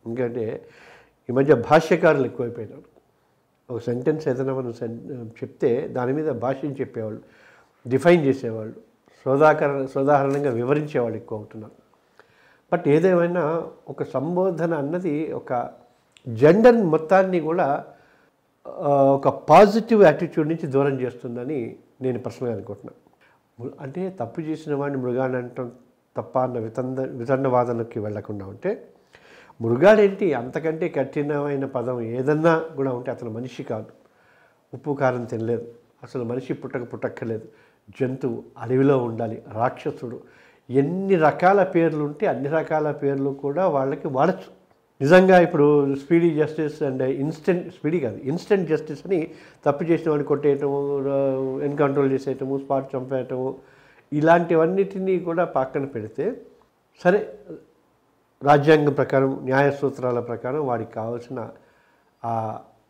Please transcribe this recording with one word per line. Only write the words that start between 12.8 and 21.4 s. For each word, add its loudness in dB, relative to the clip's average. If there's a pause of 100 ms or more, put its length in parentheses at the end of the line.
ఏదేమైనా, 2 (260)
ఒక -10
సంబోధన -2
అన్నది -4
ఒక -6 (580)
జెండర్ 8
మొత్తాన్ని 2
కూడా, 0 (840)
ఆ, -4 (140)
ఒక 4
పాజిటివ్ 6
యాటిట్యూడ్ 4
నుంచి -4
దూరం 0
చేస్తుందని -8 (260)